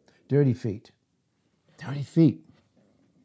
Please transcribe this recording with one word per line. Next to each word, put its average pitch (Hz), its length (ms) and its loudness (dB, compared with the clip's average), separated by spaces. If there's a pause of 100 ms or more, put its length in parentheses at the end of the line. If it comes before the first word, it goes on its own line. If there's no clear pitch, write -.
(280)
Dirty 135 240 2
feet. 110 380 -10 (880)
Dirty 143 240 -10
feet. - 420 2 (800)